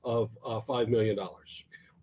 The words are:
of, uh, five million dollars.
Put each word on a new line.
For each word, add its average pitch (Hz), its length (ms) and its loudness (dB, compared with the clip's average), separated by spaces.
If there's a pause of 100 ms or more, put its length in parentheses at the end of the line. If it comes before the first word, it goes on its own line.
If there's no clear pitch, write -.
of, 117 420 -2
uh, 113 160 -4
five 120 280 0
million 110 260 4
dollars. - 480 -10 (400)